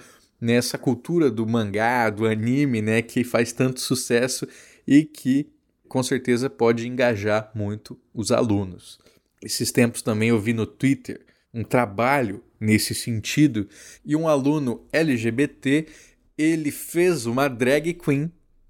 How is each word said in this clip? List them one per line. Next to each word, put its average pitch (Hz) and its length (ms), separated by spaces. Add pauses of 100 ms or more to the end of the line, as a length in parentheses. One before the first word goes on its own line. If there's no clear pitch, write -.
(380)
nessa 120 380
cultura 139 540
do 110 160
mangá, 113 640
do 104 160
anime, 117 560
né? 110 180
Que 120 240
faz 120 280
tanto 127 280
sucesso 127 680 (400)
e 147 180
que, 143 460 (380)
com 131 140
certeza, 127 480
pode 117 360
engajar 110 680
muito 104 440 (160)
os 104 160
alunos. 101 680 (420)
Esses - 300
tempos 117 300
também 110 260
eu 117 100
vi 107 140
no 110 140
Twitter - 580 (280)
um 113 120
trabalho 117 800 (140)
nesse 107 360
sentido, 113 760 (340)
e 147 140
um 160 100
aluno 143 640
L 151 240
G 117 160
B 131 160
T, 147 400 (520)
ele 156 320
fez 165 560
uma 131 220
drag 135 440
queen 156 400 (380)